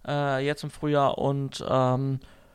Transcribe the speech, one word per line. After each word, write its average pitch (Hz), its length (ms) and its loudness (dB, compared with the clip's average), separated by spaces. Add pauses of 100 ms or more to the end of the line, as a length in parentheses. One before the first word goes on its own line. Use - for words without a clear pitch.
äh, 139 380 -2
jetzt 147 180 -4
im 147 60 -6
Frühjahr 147 480 2
und, 139 520 -2
ähm, 131 520 2 (320)